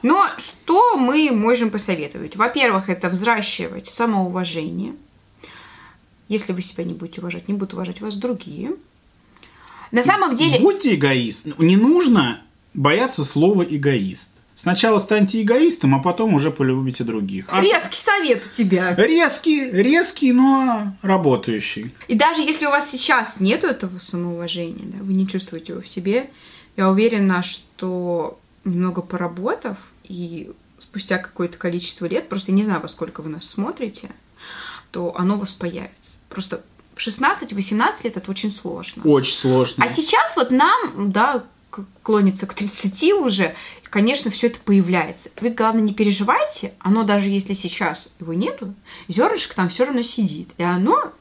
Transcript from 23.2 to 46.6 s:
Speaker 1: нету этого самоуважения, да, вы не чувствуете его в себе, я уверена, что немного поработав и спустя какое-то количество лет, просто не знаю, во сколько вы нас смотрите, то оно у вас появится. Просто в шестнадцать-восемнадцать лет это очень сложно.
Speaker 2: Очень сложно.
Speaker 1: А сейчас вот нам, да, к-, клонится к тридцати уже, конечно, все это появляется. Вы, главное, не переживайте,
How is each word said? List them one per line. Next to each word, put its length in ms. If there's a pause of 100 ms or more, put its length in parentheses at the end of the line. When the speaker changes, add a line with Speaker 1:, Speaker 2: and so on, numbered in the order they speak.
Speaker 1:
нету 300
этого 320
самоуважения, 840
да, 180
вы 120
не 160
чувствуете 460
его 80
в 60
себе, 400 (480)
я 140
уверена, 540
что 960 (240)
немного 360
поработав 760 (320)
и 420 (300)
спустя 380
какое-то 380
количество 500
лет, 220
просто 220
не 140
знаю, 180
во 60
сколько 340
вы 80
нас 180
смотрите, 640 (800)
то 260
оно 200
у 20
вас 140
появится. 640 (100)
Просто 340 (340)
в 40
шестнадцать-восемнадцать 1040
лет 120
это 120
очень 240
сложно. 520
Speaker 2:
Очень 320
сложно. 480
Speaker 1:
А 40
сейчас 480
вот 140
нам, 600
да, 320 (260)
к-, 140 (180)
клонится 440
к 80
тридцати 600
уже, 400 (340)
конечно, 420
все 180
это 140
появляется. 680 (100)
Вы, 100
главное, 320
не 120
переживайте, 840